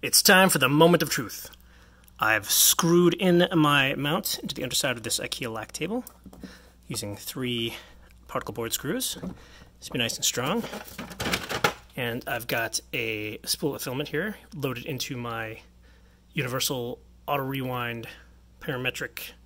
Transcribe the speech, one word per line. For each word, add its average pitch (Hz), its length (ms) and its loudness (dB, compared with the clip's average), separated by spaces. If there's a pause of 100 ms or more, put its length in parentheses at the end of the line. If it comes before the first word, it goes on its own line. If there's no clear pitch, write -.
It's - 200 4
time 190 260 10
for - 80 2
the 131 140 4
moment 165 320 8
of 147 80 -2
truth. - 400 -6 (680)
I've 107 320 2
screwed 175 600 6
in 175 420 6
my 143 420 4
mount 143 420 -2
into 151 160 -10
the - 80 -8
underside 127 340 -2
of 113 60 -12
this 110 180 -4
ikea 117 320 -6
lac 110 200 -10
table 208 340 -6 (800)
using 104 300 -8
three 120 600 -6 (500)
particle - 280 -8
board 113 180 -6
screws. 220 460 -4 (580)
It's - 140 -16
been - 80 -6
nice 117 180 -2
and - 80 -8
strong. 156 400 -2 (1300)
And 120 300 -4
I've 120 200 -6
got 117 340 -2 (140)
a 110 500 -6
spool - 300 -2
of - 80 -10
filament 139 260 -6
here 190 280 -4 (200)
loaded 131 300 -6
into 131 320 -6
my 113 420 -8 (720)
universal 123 640 -4 (300)
auto 143 160 0
rewind 123 640 -6 (540)
parametric 127 720 -6 (140)